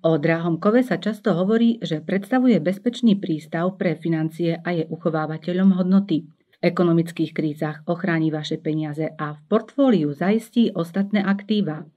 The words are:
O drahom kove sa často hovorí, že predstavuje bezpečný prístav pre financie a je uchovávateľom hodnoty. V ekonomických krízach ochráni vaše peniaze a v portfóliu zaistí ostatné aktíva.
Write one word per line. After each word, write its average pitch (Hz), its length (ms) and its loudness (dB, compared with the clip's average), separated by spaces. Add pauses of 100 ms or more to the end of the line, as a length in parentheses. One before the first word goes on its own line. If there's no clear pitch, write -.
O 160 160 4
drahom 165 400 0
kove 233 240 2
sa 175 160 -2
často 214 320 -2
hovorí, 226 480 2
že 156 240 -6
predstavuje 208 560 2
bezpečný 202 560 0
prístav 165 560 -4
pre 170 240 -2
financie 165 640 -2
a 175 80 -6
je 165 160 -2
uchovávateľom 160 880 0
hodnoty. 180 560 2
V - 320 -20
ekonomických 170 720 0
krízach 151 560 -6
ochráni 165 400 -2
vaše 156 320 -6
peniaze 156 560 -4
a 151 160 -8
v - 60 -16 (100)
portfóliu 220 640 2
zaistí 220 560 0
ostatné 196 560 -2
aktíva. 196 720 -2